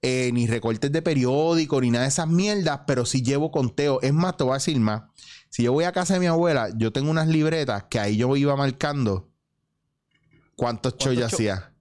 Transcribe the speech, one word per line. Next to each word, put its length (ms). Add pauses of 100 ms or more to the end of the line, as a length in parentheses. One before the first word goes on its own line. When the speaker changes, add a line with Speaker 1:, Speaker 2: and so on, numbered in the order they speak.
Speaker 1:
eh, 280
ni 140
recortes 460
de 100
periódico, 800
ni 80
nada 140
de 60
esas 180
mierdas, 580
pero 180
sí 200
llevo 280
conteo. 520
Es 100
más, 240
te 60
voy 80
a 60
decir 220
más. 220 (480)
Si 140
yo 100
voy 120
a 60
casa 220
de 60
mi 80
abuela, 500
yo 160
tengo 160
unas 180
libretas 600
que 100
ahí 160
yo 200
iba 200
marcando 720 (1300)
cuántos 440
shows 160
Speaker 2:
¿Cuántos 0
Speaker 1:
yo 60
Speaker 2:
shows? 120
Speaker 1:
hacía. 480